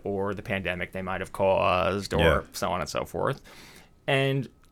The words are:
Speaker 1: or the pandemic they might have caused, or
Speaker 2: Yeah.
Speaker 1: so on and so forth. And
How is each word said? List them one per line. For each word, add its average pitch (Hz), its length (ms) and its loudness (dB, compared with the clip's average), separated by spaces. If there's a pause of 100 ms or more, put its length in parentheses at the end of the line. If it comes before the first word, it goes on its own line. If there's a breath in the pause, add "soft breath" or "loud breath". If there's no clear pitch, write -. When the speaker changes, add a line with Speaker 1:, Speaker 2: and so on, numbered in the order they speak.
Speaker 1:
or 101 300 -2
the 92 80 -8
pandemic 90 500 -4
they 92 100 -6
might 92 200 -4
have - 100 -8
caused, 92 800 2
or 95 80 2
Speaker 2:
Yeah. 82 200 6 (120)
Speaker 1:
so - 180 -2
on 90 120 -2
and 71 60 -6
so - 180 -4
forth. 104 340 -2 (680 loud breath)
And 135 420 0 (240)